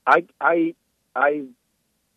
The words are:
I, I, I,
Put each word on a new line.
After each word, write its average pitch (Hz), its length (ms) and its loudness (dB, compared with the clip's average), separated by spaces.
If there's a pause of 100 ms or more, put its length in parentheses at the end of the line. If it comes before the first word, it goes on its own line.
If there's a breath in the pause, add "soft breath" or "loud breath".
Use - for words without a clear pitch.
I, 202 200 2 (140)
I, 165 340 -2 (420)
I, 147 280 -2 (720)